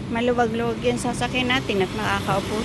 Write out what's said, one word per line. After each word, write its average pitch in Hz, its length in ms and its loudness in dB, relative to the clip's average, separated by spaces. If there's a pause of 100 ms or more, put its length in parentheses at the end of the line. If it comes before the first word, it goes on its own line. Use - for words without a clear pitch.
maluwag-luwag 233 720 0
yung 247 160 2
sasakyan 247 540 0
natin 226 340 2
at 185 80 -2
makakaupo 202 720 0